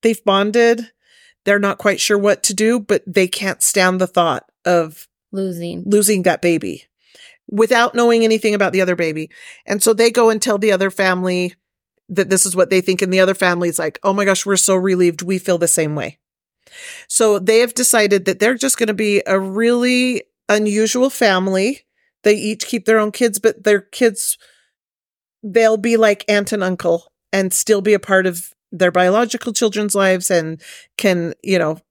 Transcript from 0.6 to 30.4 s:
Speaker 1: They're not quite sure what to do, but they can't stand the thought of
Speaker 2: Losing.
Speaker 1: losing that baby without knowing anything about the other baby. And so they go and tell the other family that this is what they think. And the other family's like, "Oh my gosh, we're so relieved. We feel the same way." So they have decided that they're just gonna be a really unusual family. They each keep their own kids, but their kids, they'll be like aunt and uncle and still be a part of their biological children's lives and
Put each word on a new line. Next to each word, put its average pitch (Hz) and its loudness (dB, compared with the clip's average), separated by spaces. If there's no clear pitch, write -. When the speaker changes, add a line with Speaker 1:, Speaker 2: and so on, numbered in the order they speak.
Speaker 1:
They're 202 2
not 202 -2
quite 202 0
sure 208 0
what 202 0
to - -2
do, 220 0
but 208 -2
they 185 0
can't - -6
stand 185 0
the 185 0
thought 165 -2
of 165 -2
Speaker 2:
Losing. 175 -8
Speaker 1:
losing 202 2
that 175 0
baby 165 -2
without 226 2
knowing 233 4
anything 220 0
about 196 0
the 190 0
other 180 0
baby. 156 -6
And 202 -4
so 226 4
they 226 4
go 226 2
and 220 -2
tell 214 0
the 208 2
other 190 0
family 180 -2
that 190 -2
this 185 2
is 180 -6
what 185 2
they 190 2
think. 180 -2
And 185 -2
the 185 2
other 190 2
family's 175 -2
like, 160 -6
"Oh 196 0
my 202 -2
gosh, 190 0
we're 196 0
so 190 2
relieved. 180 0
We 185 -4
feel 180 -2
the 165 0
same 156 -2
way." - -10
So 214 2
they 220 2
have 240 0
decided 208 2
that 190 -2
they're 240 2
just 262 -2
gonna 214 -2
be 202 0
a 190 0
really 240 0
unusual 214 0
family. 190 0
They 214 4
each 208 -6
keep 226 -6
their 220 2
own 214 -2
kids, 226 -2
but - -2
their 208 2
kids, - -2
they'll 220 2
be 226 0
like 208 2
aunt 202 0
and 202 -4
uncle 175 -2
and 190 -2
still 208 0
be 208 2
a 196 2
part 190 0
of 175 -6
their 180 0
biological 202 0
children's 208 -2
lives 190 0
and 160 -2